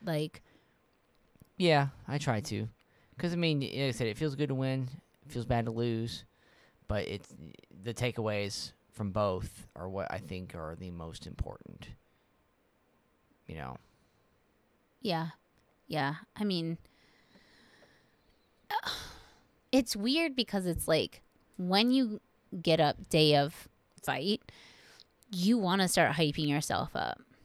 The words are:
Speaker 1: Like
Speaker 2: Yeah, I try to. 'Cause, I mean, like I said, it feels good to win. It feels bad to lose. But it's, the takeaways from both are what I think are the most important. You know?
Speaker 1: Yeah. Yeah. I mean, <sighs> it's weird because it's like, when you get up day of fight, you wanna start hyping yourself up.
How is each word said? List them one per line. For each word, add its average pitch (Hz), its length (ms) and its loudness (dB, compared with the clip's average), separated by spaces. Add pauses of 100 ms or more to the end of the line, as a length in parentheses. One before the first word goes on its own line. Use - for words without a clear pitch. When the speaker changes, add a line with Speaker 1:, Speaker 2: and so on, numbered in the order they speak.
Speaker 1:
Like 156 380 -4 (1160)
Speaker 2:
Yeah, 151 320 6 (180)
I 135 100 -2
try 123 240 0
to. 107 260 -4 (500)
'Cause, 170 160 -2
I - 20 -2
mean, 165 260 2
like - 120 -4
I 135 180 0
said, 117 160 -2
it 107 100 -4
feels 151 180 -2
good 147 140 0
to 139 60 -2
win. 131 340 -2 (340)
It 147 80 -20
feels 120 140 -6
bad 117 200 0
to 117 60 -2
lose. 117 540 -2 (640)
But 104 200 -2
it's, - 280 -10 (480)
the 117 100 -6
takeaways 107 800 -4 (160)
from 104 220 -6
both 98 640 -2
are 90 120 -10
what 95 240 -6
I 90 60 -6
think 92 380 -10
are 80 200 -8
the 90 160 -12
most 82 360 -12
important. - 640 -10 (1600)
You - 80 -12
know? 65 220 -10 (1200)
Speaker 1:
Yeah. 165 280 -2 (580)
Yeah. 147 280 -2 (200)
I 214 80 -6
mean, 170 340 -2 (1900)
<sighs> - 1040 -8
it's 262 240 2
weird 269 400 2
because 202 300 0
it's 170 220 -2
like, 156 340 2 (360)
when 190 340 4
you 254 280 2 (420)
get 165 180 6
up - 300 2
day 156 260 8
of 143 320 2 (360)
fight, 143 380 -2 (920)
you 196 260 4
wanna 190 300 4
start 175 280 4
hyping 151 320 2
yourself - 480 0
up. - 260 -4 (240)